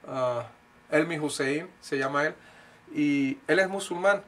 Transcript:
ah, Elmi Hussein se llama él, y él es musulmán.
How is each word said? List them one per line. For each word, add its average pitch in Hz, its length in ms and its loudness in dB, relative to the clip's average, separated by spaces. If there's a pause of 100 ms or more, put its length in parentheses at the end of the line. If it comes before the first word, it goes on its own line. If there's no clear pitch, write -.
ah, 127 400 -2 (420)
Elmi 160 300 2
Hussein 147 500 -2 (120)
se - 180 -4
llama 143 280 0
él, - 80 -2 (600)
y 139 440 2 (100)
él 160 100 4
es 190 100 2
musulmán. 196 600 0